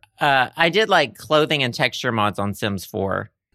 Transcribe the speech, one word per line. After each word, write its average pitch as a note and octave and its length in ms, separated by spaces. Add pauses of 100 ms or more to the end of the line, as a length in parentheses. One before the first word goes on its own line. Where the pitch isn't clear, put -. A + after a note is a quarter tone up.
(200)
uh, C3+ 380
I E3 120
did, G3+ 200
like, D#3 280
clothing D3+ 440
and B2 120
texture B2+ 380
mods G#2 280
on G2+ 160
Sims G2 280
four. G2 460 (260)